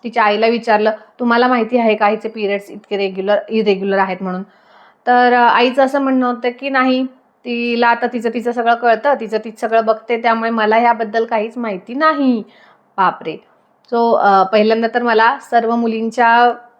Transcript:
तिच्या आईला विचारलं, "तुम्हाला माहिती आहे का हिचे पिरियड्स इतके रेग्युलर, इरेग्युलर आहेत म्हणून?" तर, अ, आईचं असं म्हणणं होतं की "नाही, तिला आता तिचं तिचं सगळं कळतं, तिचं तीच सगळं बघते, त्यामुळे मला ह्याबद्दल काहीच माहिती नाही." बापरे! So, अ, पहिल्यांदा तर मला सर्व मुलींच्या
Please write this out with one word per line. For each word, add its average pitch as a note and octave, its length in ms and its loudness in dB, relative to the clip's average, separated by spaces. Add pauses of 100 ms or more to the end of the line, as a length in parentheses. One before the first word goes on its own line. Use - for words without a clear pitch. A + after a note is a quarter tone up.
तिच्या A3+ 200 -2
आईला G#3 240 2
विचारलं, A3 440 2 (280)
"तुम्हाला A#3+ 280 2
माहिती A#3+ 300 0
आहे A3 180 2
का G#3+ 120 0
हिचे G#3+ 220 -2
पिरियड्स G3+ 420 -6
इतके G#3 260 -8
रेग्युलर, F#3+ 400 -2 (120)
इरेग्युलर G3 480 0
आहेत F#3+ 240 -2
म्हणून?" F#3 220 -6 (640)
तर, B3 260 4
अ, B3 60 4
आईचं B3 460 4
असं C#4 160 -2
म्हणणं C4 260 0
होतं B3 220 -4
की B3+ 200 -8
"नाही, C4 340 0 (420)
तिला A#3+ 420 -2
आता A#3 260 0
तिचं A#3 200 -4
तिचं A#3+ 180 -4
सगळं A#3 240 0
कळतं, A#3 440 0
तिचं G#3+ 180 -6
तीच A3 220 -8
सगळं A3+ 260 0
बघते, A3 360 -2
त्यामुळे A3+ 280 0
मला A3 260 0
ह्याबद्दल A3+ 500 0
काहीच A3+ 320 -6
माहिती A3 360 -10
नाही." C#4 500 0 (540)
बापरे! F3 400 -2 (560)
So, A#3 220 2
अ, G3 280 4
पहिल्यांदा A3 500 0
तर A#3+ 100 -2
मला A#3 380 2
सर्व A#3 340 0
मुलींच्या A#3 760 2 (260)